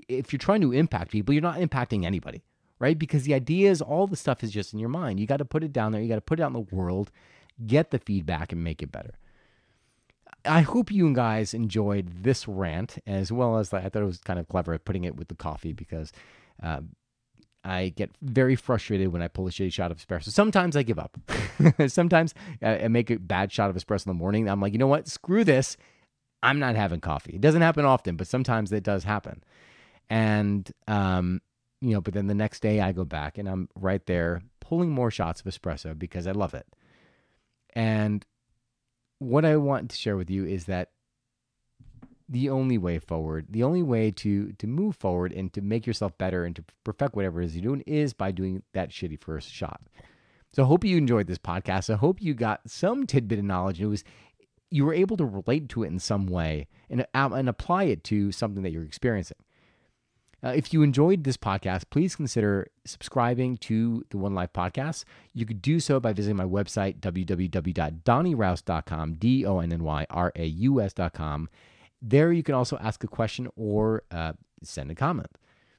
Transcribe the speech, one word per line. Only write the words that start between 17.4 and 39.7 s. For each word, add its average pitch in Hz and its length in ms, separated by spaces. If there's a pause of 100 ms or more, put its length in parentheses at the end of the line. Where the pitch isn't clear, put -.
I 92 260
get - 220 (100)
very 131 340
frustrated 101 540
when 85 120
I 85 60
pull 92 180
a 90 40
shitty 92 240
shot 87 180
of 82 60
espresso. 90 320
Sometimes 180 480
I 139 60
give 110 140
up. - 200 (340)
<laughs> 147 360
Sometimes 165 460 (280)
I, 110 240
I - 20
make 117 240
a 110 80
bad 95 320
shot 101 180
of 90 60
espresso 95 300
in 98 60
the - 20
morning. 101 340
I'm 101 140
like, 101 100
"You 110 80
know 131 80
what? 151 220
Screw 208 340
this. 139 320 (640)
I'm 135 180
not 123 180
having 85 240
coffee." - 320
It 92 80
doesn't 160 220
happen 151 200
often, 123 320
but 87 120
sometimes 113 440
it 104 120
does 98 200
happen. 104 400 (640)
And, 104 640 (160)
um, 92 540 (400)
you 123 100
know, 104 80
but 87 140
then 98 140
the 101 80
next 107 260
day 107 180
I 95 140
go 90 100
back 76 340
and 101 120
I'm 92 260
right 95 300
there 85 380 (180)
pulling 170 300
more 123 200
shots 82 300
of - 60
espresso 80 500
because 87 280
I 95 60
love 101 220
it. - 140 (1080)
And 107 520 (920)
what 139 240
I 156 140
want 139 320